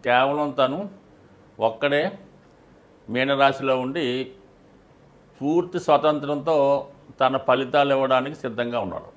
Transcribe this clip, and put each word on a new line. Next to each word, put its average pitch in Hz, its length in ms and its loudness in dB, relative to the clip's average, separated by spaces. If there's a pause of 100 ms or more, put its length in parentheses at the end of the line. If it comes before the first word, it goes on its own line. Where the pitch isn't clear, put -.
కేవలం 139 420 2 (120)
తను 135 180 0 (880)
ఒక్కడే 143 360 0 (1080)
మీనరాశిలో 135 600 2 (120)
ఉండి 139 200 -4 (1300)
పూర్తి 170 460 -2
స్వతంత్రంతో 147 720 2 (640)
తన 131 160 2 (100)
ఫలితాలు 135 500 2
ఇవ్వడానికి 131 480 0
సిద్ధంగా 120 420 -4
ఉన్నాడు. - 300 -10